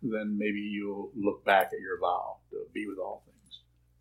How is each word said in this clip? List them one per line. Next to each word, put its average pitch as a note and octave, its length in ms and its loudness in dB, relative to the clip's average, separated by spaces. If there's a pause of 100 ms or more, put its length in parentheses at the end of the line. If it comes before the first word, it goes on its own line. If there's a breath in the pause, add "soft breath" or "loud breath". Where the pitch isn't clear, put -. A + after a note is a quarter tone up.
then G#2+ 340 -2
maybe G#2 220 0
you'll G2+ 560 -4
look G2+ 300 0
back F#2+ 280 8
at E2 80 -6
your - 180 -4
vow F2 400 0 (120)
to - 80 -8 (140)
be G#2+ 140 -6
with F#2+ 120 -8
all G2 260 -8
things. - 360 -20 (400)